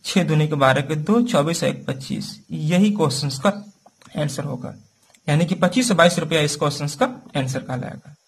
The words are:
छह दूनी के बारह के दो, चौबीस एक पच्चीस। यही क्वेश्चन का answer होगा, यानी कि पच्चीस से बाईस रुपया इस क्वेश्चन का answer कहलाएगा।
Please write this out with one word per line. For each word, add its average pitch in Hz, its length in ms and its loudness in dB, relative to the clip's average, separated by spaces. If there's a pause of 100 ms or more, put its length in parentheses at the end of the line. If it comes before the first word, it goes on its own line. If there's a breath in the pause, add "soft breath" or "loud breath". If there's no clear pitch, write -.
छह 180 200 0
दूनी 151 240 2
के 156 80 -2
बारह 135 260 4
के 147 140 -4
दो, 202 260 2
चौबीस 165 400 0
एक - 240 -4
पच्चीस। - 520 -8 (120)
यही 170 420 2
क्वेश्चन 151 360 0 (120)
का 202 100 4 (680)
answer 147 260 -4
होगा, 135 300 -10 (540 soft breath)
यानी 156 180 2
कि 185 100 -2
पच्चीस 240 320 2
से 202 60 2
बाईस 175 240 6
रुपया 160 220 0
इस 147 160 0
क्वेश्चन 147 300 -2 (100)
का 254 100 2 (320)
answer 131 220 -4
कहलाएगा। 127 540 -10 (140)